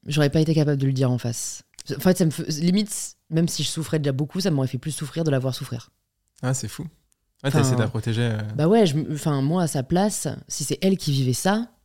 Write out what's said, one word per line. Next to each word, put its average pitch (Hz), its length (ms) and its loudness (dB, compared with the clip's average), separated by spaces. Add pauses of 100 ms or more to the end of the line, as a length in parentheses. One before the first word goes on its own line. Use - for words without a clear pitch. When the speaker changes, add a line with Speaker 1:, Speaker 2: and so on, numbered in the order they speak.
Speaker 1:
J'aurais 147 240 2
pas 160 100 4
été 156 140 2
capable 147 260 2
de 135 60 2
le 135 60 2
dire 127 180 2
en 123 80 0
face. - 460 -6 (320)
En 147 40 -10
fait, 185 180 4
ça 170 60 2
me 160 60 4
fe-, 151 300 -6
limite, 190 560 -2 (140)
même 165 180 2
si 156 160 -4
je - 40 -4
souffrais 160 300 -4
déjà 143 140 0
beaucoup, 143 280 -2
ça 185 120 0
m'aurait 135 160 0
fait 131 100 -4
plus 151 140 -6
souffrir 160 320 -6
de 151 60 2
la 135 100 2
voir 127 140 -2
souffrir. 123 360 -10 (520)
Speaker 2:
Ah, 131 120 0
c'est 113 140 -6
fou. - 140 -10
Ouais, 170 60 -8 (640)
t'as - 80 2
Speaker 1:
Enfin, - 40 4
Speaker 2:
essayé 131 140 2
de 120 60 2
la 104 60 2
protéger, 110 340 -2
euh. 113 160 0 (160)
Speaker 1:
Bah 147 140 2
ouais, 220 180 6
je 143 100 0
me, 156 160 -2
enfin, 143 300 0
moi, 170 220 2
à - 20 0
sa 143 160 -2
place, 180 460 0 (180)
si - 160 -8
c'est 139 200 -4
elle 190 140 4
qui 151 140 -4
vivait 135 220 2
ça 208 340 0 (180)